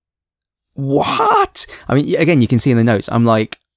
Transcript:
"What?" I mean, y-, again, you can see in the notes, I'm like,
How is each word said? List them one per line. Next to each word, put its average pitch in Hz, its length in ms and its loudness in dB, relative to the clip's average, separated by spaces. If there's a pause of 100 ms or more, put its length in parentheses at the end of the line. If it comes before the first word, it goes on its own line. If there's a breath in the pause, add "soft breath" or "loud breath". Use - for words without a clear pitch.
(760)
"What?" 302 920 -2 (220 loud breath)
I - 60 0
mean, 143 120 0
y-, 175 120 -2
again, 160 220 2
you 113 80 2
can 123 120 0
see 139 100 0
in 120 60 2
the 113 80 2
notes, 113 260 0
I'm 117 140 0
like, 110 340 0 (180)